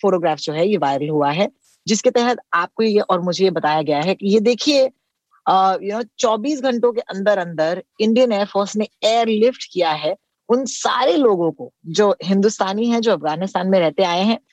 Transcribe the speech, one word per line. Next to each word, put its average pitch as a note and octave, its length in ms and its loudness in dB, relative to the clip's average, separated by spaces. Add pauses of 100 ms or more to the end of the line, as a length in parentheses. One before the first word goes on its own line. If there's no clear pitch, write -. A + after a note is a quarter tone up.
फोटोग्राफ F3 360 0
जो D3+ 160 -8
है, E3 160 0
ये G#3 80 0
वायरल C#3+ 320 -2
हुआ D3 220 0
है, G3 180 0 (380)
जिसके A3 240 2
तहत A#3+ 260 0 (160)
आपको F3+ 300 -2
ये G#3 160 2
और F#3+ 220 0
मुझे F3+ 240 -2
ये F#3+ 60 4
बताया D#3 300 0
गया D3 200 -2
है F#3 140 -2
कि - 120 -6
ये G#3 120 4
देखिए, B3+ 520 2 (560)
अ, F#3+ 300 2
you G3 140 -8
know, A3 160 -6 (120)
चौबीस A#3+ 420 0
घंटों A#3+ 300 0
के A3+ 100 -4
अंदर G3 360 0
अंदर E3+ 460 -4 (160)
इंडियन A3+ 320 4
एयरफोर्स G3 440 -2
ने G#3 120 -2 (160)
एयरलिफ्ट A3+ 720 0
किया E3+ 180 0
है D3+ 240 -2 (340)
उन B3 160 2
सारे C4+ 520 0
लोगों F#3+ 340 0
को B2 220 -14 (120)
जो F#3+ 380 0
हिंदुस्तानी G3 600 0
हैं, A#3 160 0
जो A3 100 2
अफगानिस्तान F3 560 -2
में F#3+ 120 4
रहते D#3+ 240 2
आए F3 180 0
हैं। A3 180 0 (140)